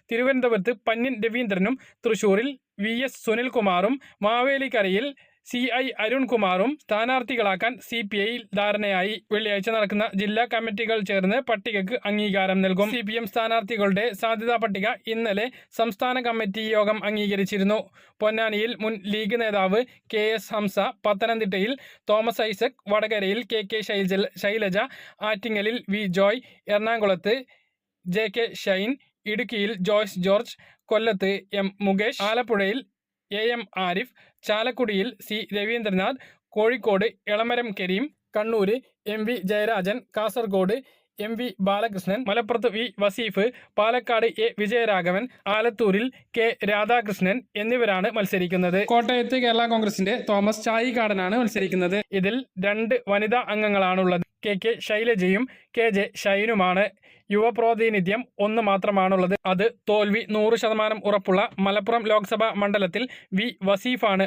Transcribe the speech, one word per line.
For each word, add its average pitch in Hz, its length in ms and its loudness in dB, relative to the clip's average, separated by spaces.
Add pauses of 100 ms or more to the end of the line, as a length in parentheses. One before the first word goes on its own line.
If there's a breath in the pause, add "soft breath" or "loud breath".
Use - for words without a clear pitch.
(100)
തിരുവനന്തപുരത്ത് 247 640 0 (140)
പന്ന്യൻ 233 280 -2 (100)
രവീന്ദ്രനും 220 500 0 (300 loud breath)
തൃശൂരിൽ 220 440 2 (340)
വി 226 120 -2 (100)
എസ് - 220 -10
സുനിൽകുമാറും 220 680 0 (300 loud breath)
മാവേലിക്കരയിൽ 240 800 0 (420 soft breath)
സി 247 80 -4 (220)
ഐ 269 40 -2 (200)
അരുൺകുമാറും 220 680 2 (120)
സ്ഥാനാർത്ഥികളാക്കാൻ 226 920 0 (160)
സി 233 100 -4 (120)
പി 208 120 -2
ഐയിൽ 233 180 -4 (180)
ധാരണയായി. 202 540 0 (200)
വെള്ളിയാഴ്ച 208 420 -2
നടക്കുന്ന 208 300 4 (160)
ജില്ലാ 214 320 2
കമ്മിറ്റികൾ 226 460 0 (100)
ചേർന്ന് 196 300 4 (100)
പട്ടികയ്ക്ക് 208 480 -2 (120)
അംഗീകാരം 196 560 2
നൽകും. 190 300 2
സി 240 140 -2
പി 220 120 -6
എം 233 120 -6
സ്ഥാനാർത്ഥികളുടെ 220 720 0 (160)
സാധ്യതാ 226 420 0
പട്ടിക 196 240 -2 (260)
ഇന്നലെ 220 320 0 (340 loud breath)
സംസ്ഥാന 247 480 0
കമ്മിറ്റി 220 380 -2 (100)
യോഗം 214 240 2 (100)
അംഗീകരിച്ചിരുന്നു. 202 680 0 (440 soft breath)
പൊന്നാനിയിൽ 220 500 0 (100)
മുൻ 220 140 -4 (160)
ലീഗ് 220 300 -2
നേതാവ് 202 380 2 (340 loud breath)
കെ 214 100 0 (140)
എസ് - 160 -10
ഹംസ, 208 240 -2 (280)
പത്തനംതിട്ടയിൽ 214 680 0 (380 loud breath)
തോമസ് 220 380 2
ഐസക്, 247 280 -2 (180)
വടകരയിൽ 214 460 0 (120)
കെ 220 180 -2
കെ 220 100 -4 (100)
ശൈലജ, 196 300 0 (220)
ശൈലജ, 202 360 0 (520 loud breath)
ആറ്റിങ്ങലിൽ 214 480 -2 (160)
വി 214 80 -2 (160)
ജോയ്, 208 240 2 (320 loud breath)
എറണാകുളത്ത് 214 640 0 (800 soft breath)
ജെ 220 100 0 (120)
കെ 226 100 0 (160)
ഷൈൻ, 202 280 0 (420 soft breath)
ഇടുക്കിയിൽ 214 380 -2 (180)
ജോയ്സ് 208 360 0
ജോർജ്, 208 320 0 (340 soft breath)
കൊല്ലത്ത് 214 400 2 (300)
എം 196 80 -2 (180)
മുകേഷ്, 202 420 0
ആലപ്പുഴയിൽ 226 500 0 (580)
എ - 20 -4 (140)
എം 233 80 -6 (220)
ആരിഫ്, 185 280 -2 (340 soft breath)
ചാലക്കുടിയിൽ 220 640 0 (180)
സി 214 100 -6 (180)
രവീന്ദ്രനാഥ്, 214 640 -2 (360 loud breath)
കോഴിക്കോട് 214 500 2 (280)
എളമരം 240 360 0 (100)
കരീം, 190 260 -2 (300)
കണ്ണൂര് 214 420 0 (380 soft breath)
എം 220 140 -4
വി 247 80 -2 (140)
ജയരാജൻ, 214 460 0 (200)
കാസർഗോഡ് 208 600 0 (500 soft breath)
എം 226 120 -6
വി 247 100 -4 (200)
ബാലകൃഷ്ണൻ, 202 600 -2
മലപ്പുറത്ത് 226 460 0
വി 220 100 -2 (180)
വസീഫ്, 202 440 0 (320 loud breath)
പാലക്കാട് 233 480 2 (180)
എ 233 40 2 (120)
വിജയരാഘവൻ, 208 640 2 (300 loud breath)
ആലത്തൂരിൽ 220 520 2 (300 loud breath)
കെ 226 100 2 (240)
രാധാകൃഷ്ണൻ 208 680 2 (240)
എന്നിവരാണ് 220 560 2
മത്സരിക്കുന്നത്. 180 640 0 (120)
കോട്ടയത്ത് 240 540 2
കേരള 233 260 2
കോൺഗ്രസിന്റെ 208 420 0 (160)
തോമസ് 208 380 2
ചായിക്കാടനാണ് 220 760 0
മത്സരിക്കുന്നത്. 190 560 0 (220)
ഇതിൽ 202 160 0 (320)
രണ്ട് 220 280 0 (180)
വനിതാ 214 280 2 (120)
അംഗങ്ങളാണുള്ളത്. 190 720 2 (200)
കെ 202 80 0 (100)
കെ 226 100 2 (140)
ശൈലജയും 214 560 2 (320 loud breath)
കെ 226 120 4 (100)
ജെ 202 80 0 (160)
ഷൈനുമാണ്. 202 640 2 (480 soft breath)
യുവ 214 120 4 (100)
പ്രാതിനിധ്യം 220 640 2 (240)
ഒന്ന് 220 220 0
മാത്രമാണുള്ളത്. 190 640 2 (200)
അത് 185 120 2 (240)
തോൽവി 208 320 2 (140)
നൂറ് 214 280 4
ശതമാനം 214 360 0 (100)
ഉറപ്പുള്ള 196 320 2 (260)
മലപ്പുറം 208 440 2
ലോക്സഭാ 214 380 2 (120)
മണ്ഡലത്തിൽ 202 420 0 (360 loud breath)
വി 226 80 0 (220)
വസീഫാണ് 202 580 2